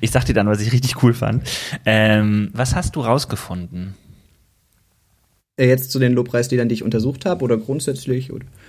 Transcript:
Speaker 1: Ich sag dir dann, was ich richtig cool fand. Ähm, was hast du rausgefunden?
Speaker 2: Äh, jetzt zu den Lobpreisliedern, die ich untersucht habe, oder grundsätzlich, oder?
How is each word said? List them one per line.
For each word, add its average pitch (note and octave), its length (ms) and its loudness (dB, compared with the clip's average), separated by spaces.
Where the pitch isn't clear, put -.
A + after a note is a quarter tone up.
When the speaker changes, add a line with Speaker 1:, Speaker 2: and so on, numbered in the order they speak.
Speaker 1:
Ich G#2+ 120 0
sag B2+ 140 2
dir - 80 0
dann, G#2 120 4
was G#2 140 2
ich A2+ 120 0
richtig B2+ 300 0
cool A#2+ 100 6
fand. A2 300 -2
Ähm, G#2+ 680 4
was B2+ 240 0
hast - 180 -4
du D#3 60 -4
rausgefunden? F#2+ 960 -4
Speaker 2:
Äh, C3 100 4
jetzt C3 240 2
zu C#3 80 -2
den B2 140 4
Lobpreisliedern, A#2+ 560 0
die A2+ 80 0
ich - 80 -8
untersucht A#2+ 420 -2
habe, F3 180 0
oder A#2 140 2
grundsätzlich, C3 720 -4
oder? - 140 -14